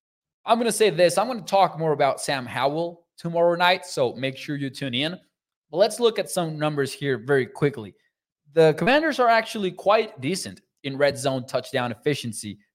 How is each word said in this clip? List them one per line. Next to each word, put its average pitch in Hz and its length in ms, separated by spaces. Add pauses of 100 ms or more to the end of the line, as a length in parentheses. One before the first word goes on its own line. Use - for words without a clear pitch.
(460)
I'm 233 120
gonna 233 140
say 214 180
this. 170 300
I'm 220 80
gonna 240 140
talk 180 360
more 160 140
about 139 300
Sam 131 260
Howell 151 580 (120)
tomorrow 170 380
night, 180 300
so 123 280
make 131 220
sure 147 200
you 139 160
tune 123 240
in. 156 240 (500)
But 151 80
let's 214 220
look 226 180
at 196 120
some 160 280
numbers 147 360
here 139 240
very 131 280
quickly. 113 480 (600)
The 160 240
Commanders 277 420
are 247 80
actually 220 440
quite 214 500
decent 135 400 (220)
in 135 140
red 139 200
zone 131 280
touchdown 123 460
efficiency. 110 680 (160)